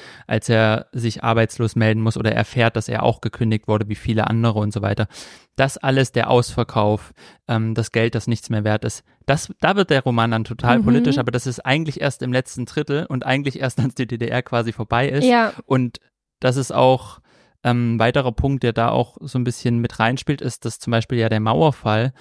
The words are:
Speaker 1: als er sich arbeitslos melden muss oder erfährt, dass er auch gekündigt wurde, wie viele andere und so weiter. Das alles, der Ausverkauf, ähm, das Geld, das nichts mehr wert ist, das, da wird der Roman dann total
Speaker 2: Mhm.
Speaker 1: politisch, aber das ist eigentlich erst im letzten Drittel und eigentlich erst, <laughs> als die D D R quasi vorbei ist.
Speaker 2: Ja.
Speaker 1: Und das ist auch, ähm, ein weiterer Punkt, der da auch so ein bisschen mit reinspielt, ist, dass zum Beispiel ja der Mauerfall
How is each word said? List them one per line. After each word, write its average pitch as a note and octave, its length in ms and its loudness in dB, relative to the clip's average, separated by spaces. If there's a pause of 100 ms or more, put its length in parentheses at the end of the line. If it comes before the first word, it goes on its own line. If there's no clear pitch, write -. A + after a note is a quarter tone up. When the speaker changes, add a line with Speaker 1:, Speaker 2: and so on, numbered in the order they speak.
(260)
Speaker 1:
als - 220 -2
er A2 440 4
sich A#2 300 -4
arbeitslos A2+ 540 0
melden A2 240 2
muss A2+ 160 0
oder A2 160 0
erfährt, A2+ 420 0
dass A2 140 -2
er A#2 140 -4
auch A#2 180 2
gekündigt A2 480 -2
wurde, G#2+ 180 2
wie G#2+ 80 -4
viele G#2+ 340 -2
andere A2+ 320 2
und G#2 120 -2
so - 80 -4
weiter. G#2 280 -2 (480)
Das C3+ 200 2
alles, C3+ 340 2
der - 200 0
Ausverkauf, A2+ 800 0 (360)
ähm, A2 260 0
das A2+ 180 -4
Geld, A2+ 220 0
das A#2 140 -4
nichts A#2 200 -2
mehr G#2+ 160 -2
wert G#2+ 220 0
ist, - 180 -8 (220)
das, - 340 -2
da F#3+ 160 2
wird G3 140 0
der C3+ 140 4
Roman A#2 260 2
dann A2+ 140 0
total A#2+ 340 0
Speaker 2:
Mhm. G#3+ 60 2
Speaker 1:
politisch, A#2+ 340 4
aber A#2+ 140 -2
das B2 140 -2
ist B2 140 -6
eigentlich D3 400 -2
erst C#3+ 220 -2
im B2 100 -2
letzten B2+ 320 -2
Drittel D3+ 400 -2
und B2+ 220 -6
eigentlich C3+ 340 -2
erst, C3 180 -2
<laughs> B2+ 140 0
als - 20 -20
die B2 120 -2
D A#2 100 -6
D A#2 100 -4
R B2 160 -2
quasi A#2 300 -2
vorbei A#2+ 380 -2
ist. C#3+ 160 2
Speaker 2:
Ja. A#3 260 4 (140)
Speaker 1:
Und B2+ 340 0 (400)
das B2+ 160 0
ist C3+ 160 -2
auch, C3 480 2 (440)
ähm, A#2+ 320 0
ein - 20 -2
weiterer B2+ 320 0
Punkt, C#3 320 -2
der A#2 100 0
da A#2 180 0
auch A#2+ 300 -2
so C3+ 160 -8
ein B2+ 60 0
bisschen A#2+ 380 0
mit - 180 -6
reinspielt, B2+ 420 0
ist, - 240 -8
dass A2+ 140 -6
zum - 140 -4
Beispiel A2+ 260 0
ja A2+ 100 2
der A2 120 0
Mauerfall A#2+ 800 2